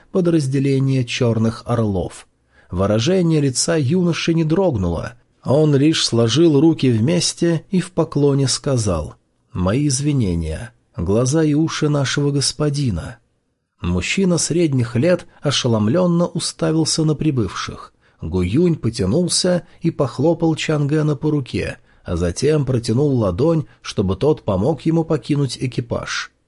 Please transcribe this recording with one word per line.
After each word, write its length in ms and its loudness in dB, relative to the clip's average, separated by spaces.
подразделения 920 0
«Черных 600 0
Орлов». 640 -4
Выражение 720 2
лица 360 0
юноши 580 0
не 100 2
дрогнуло. 720 0
Он 320 2
лишь 320 2
сложил 540 4
руки 300 4
вместе 800 0
и 100 0
в 100 -6
поклоне 560 0
сказал: 680 -2
«Мои 360 0
извинения. 840 -2
Глаза 460 0
и 120 2
уши 340 0
нашего 420 0
господина». 880 -2
Мужчина 580 0
средних 560 0
лет 320 0
ошеломленно 840 2
уставился 760 -2
на 120 0
прибывших. 800 -4
Гуюнь 540 0
потянулся 880 0
и 80 0
похлопал 640 0
Чангена 600 0
по 140 -4
руке, 460 -4
а 140 -4
затем 480 0
протянул 500 0
ладонь, 520 0
чтобы 340 -2
тот 260 0
помог 400 0
ему 220 0
покинуть 560 -2
экипаж. 720 -6